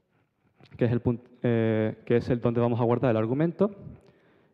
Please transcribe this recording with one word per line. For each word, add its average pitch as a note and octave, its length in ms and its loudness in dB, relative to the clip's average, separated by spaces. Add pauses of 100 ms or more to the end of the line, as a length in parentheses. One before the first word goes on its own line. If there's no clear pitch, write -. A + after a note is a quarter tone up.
(760)
que B2+ 100 0
es A#2 60 0
el A#2+ 80 0
punt-, A#2+ 220 -2 (220)
eh, A2+ 520 0 (100)
que A#2+ 120 2
es - 120 -2
el A#2+ 120 0
donde A#2 180 0
vamos A#2+ 220 0
a - 20 2
guardar A#2+ 280 2
el G#2+ 60 2
argumento, D3+ 520 0 (840)